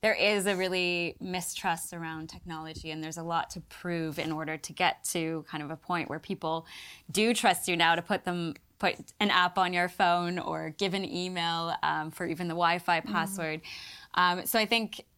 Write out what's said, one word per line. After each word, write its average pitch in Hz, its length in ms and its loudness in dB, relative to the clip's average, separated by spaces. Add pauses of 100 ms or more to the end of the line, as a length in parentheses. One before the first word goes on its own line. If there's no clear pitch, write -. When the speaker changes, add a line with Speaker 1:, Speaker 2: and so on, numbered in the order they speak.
Speaker 1:
there 214 140 4
is 202 320 4
a 202 80 2
really 180 640 0
mistrust 180 720 -4
around 160 360 -8
technology, 160 600 -10
and 156 140 -6
there's 160 140 -8
a 165 60 -8
lot 165 280 -2
to - 100 -10
prove 165 560 -4
in 156 140 -2
order 156 260 -4
to - 160 -12
get - 380 2
to 160 360 -2
kind 151 140 -6
of 147 80 -8
a 160 60 -6
point 170 340 -4
where 151 100 -4
people 165 460 -4 (460)
do 220 220 4
trust 196 340 4
you 180 80 4
now 165 180 6
to 170 80 2
put 190 220 -2
them, 175 320 -2 (240)
put 190 160 2 (240)
an 208 100 2
app 180 300 6
on 180 140 4
your 175 160 2
phone 175 500 2
or 160 400 -4
give 190 160 0
an 196 100 -2
email, 170 760 -2
um, 156 260 0
for 175 160 -6
even 170 220 -4
the 160 80 -2
Wi-Fi 170 460 4
Speaker 2:
Mm-hmm. - 100 -8
Speaker 1:
password. 165 500 -2 (540)
Um, 180 320 4
so 233 100 2
I 214 80 4
think 226 400 0 (120)